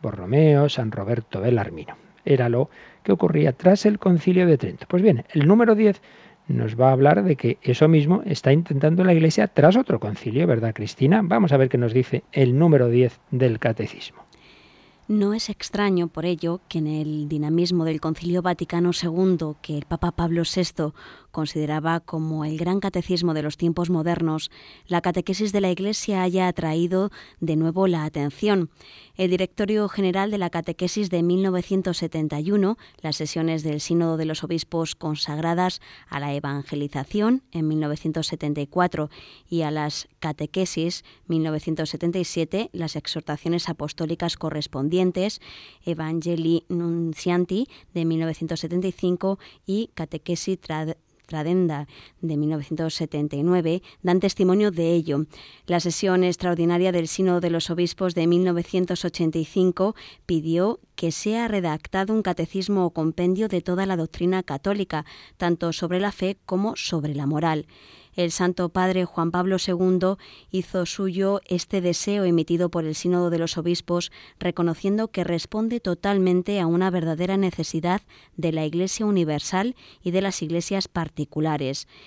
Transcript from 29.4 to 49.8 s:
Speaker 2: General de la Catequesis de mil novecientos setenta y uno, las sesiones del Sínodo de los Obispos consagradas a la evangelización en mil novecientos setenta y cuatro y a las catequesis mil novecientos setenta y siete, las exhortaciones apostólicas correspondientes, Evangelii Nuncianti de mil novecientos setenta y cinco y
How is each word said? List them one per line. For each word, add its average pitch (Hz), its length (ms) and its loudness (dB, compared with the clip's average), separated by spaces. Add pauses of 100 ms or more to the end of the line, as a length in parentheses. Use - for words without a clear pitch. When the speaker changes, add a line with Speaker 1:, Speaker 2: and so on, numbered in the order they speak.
Speaker 2:
General 196 420 0
de 208 80 -4
la 175 120 -2
Catequesis 175 580 -4
de 170 140 0
mil 175 200 2
novecientos 185 560 0
setenta 156 420 -4
y 165 100 -4
uno, 202 260 2 (240)
las 156 160 -6
sesiones 160 460 -4
del 151 180 -4
Sínodo 165 360 0
de 160 80 -4
los 156 180 -6
Obispos 165 540 -6
consagradas 165 840 -4 (260)
a 143 100 -8
la 143 160 -6
evangelización 143 1080 -4 (100)
en 156 160 -2
mil 156 120 0
novecientos 151 460 -4
setenta 147 360 -6
y 143 40 -6
cuatro 156 440 -2 (380)
y 165 140 -2
a 151 80 -2
las 151 380 -6 (100)
catequesis 165 840 -4 (240)
mil 160 160 0
novecientos 156 460 -4
setenta 170 280 -4
y 175 60 -2
siete, 175 480 -4
las 165 240 -6
exhortaciones 160 720 -4
apostólicas 165 720 -6
correspondientes, 165 1040 -2 (420)
Evangelii 165 840 -2
Nuncianti 175 960 -2 (240)
de 165 140 -2
mil 160 140 0
novecientos 160 400 -4
setenta 175 260 -4
y 180 60 -2
cinco 185 460 -2 (280)
y 208 260 -4